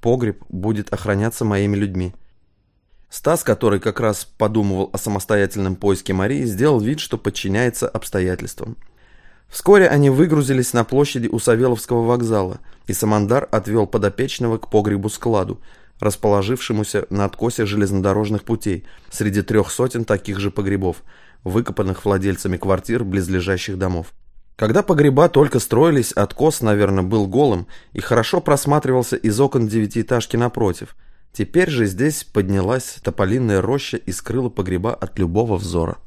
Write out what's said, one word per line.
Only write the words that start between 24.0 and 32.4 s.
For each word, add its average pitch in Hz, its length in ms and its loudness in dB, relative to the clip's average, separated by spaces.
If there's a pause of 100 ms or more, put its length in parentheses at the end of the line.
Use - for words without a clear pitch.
Когда 117 260 2
погреба 147 460 4
только 131 320 2
строились, 135 520 2
откос, 127 500 0
наверное, 101 420 2
был 104 220 0
голым 107 400 2 (260)
и - 80 -6
хорошо 117 400 0
просматривался 139 760 2
из 110 220 0
окон 131 300 2
девятиэтажки 110 680 -2
напротив. 117 600 -2 (360)
Теперь 170 360 0
же 123 160 0
здесь 117 400 -2
поднялась 98 800 -2